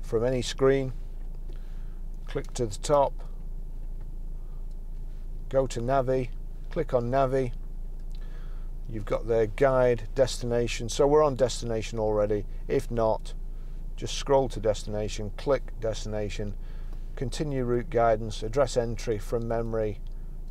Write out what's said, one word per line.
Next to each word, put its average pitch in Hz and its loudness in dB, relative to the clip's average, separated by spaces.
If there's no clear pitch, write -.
from 113 0
any 127 2
screen. 135 2
Click - -6
to 120 0
the 101 -4
top, 143 4
go 135 4
to 123 -2
Navi, 131 2
click - -2
on 120 4
Navi. 131 4
You've 107 -4
got - -2
the 113 4
guide, 127 6
destination. 120 2
So 147 4
we're 151 8
on 139 4
destination 113 0
already. 104 2
If 131 2
not, 113 2
just - -4
scroll 135 4
to 107 -4
destination, 107 0
click - 0
destination, 107 -2
continue 139 -2
route 120 0
guidance, 113 2
address 117 2
entry 117 0
from 117 -2
memory. 110 0